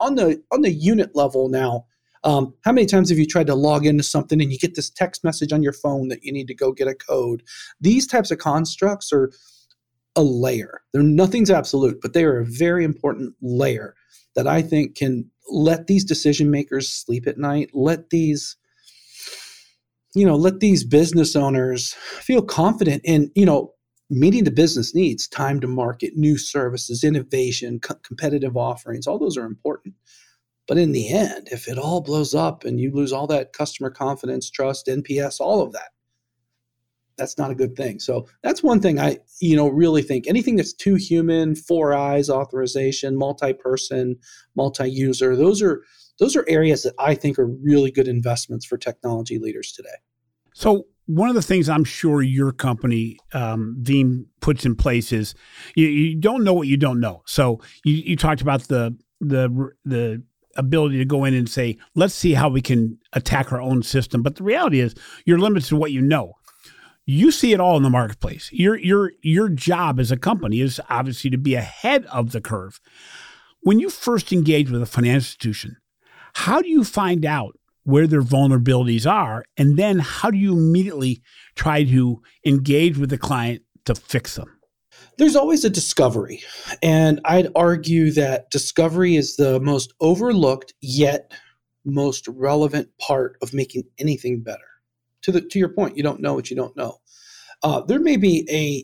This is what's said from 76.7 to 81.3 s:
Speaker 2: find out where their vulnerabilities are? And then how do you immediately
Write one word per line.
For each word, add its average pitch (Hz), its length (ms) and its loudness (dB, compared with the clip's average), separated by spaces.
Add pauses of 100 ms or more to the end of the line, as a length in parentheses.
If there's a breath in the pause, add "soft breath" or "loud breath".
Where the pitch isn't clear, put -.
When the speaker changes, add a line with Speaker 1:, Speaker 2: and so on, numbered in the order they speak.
Speaker 2:
find 175 420 -2
out 147 320 -4 (260)
where 143 220 4
their 151 160 2
vulnerabilities 127 920 2
are? 123 340 -2 (120)
And 143 200 4
then 196 200 2
how 170 320 -2
do 202 80 0
you 196 160 2
immediately 160 680 0 (320 soft breath)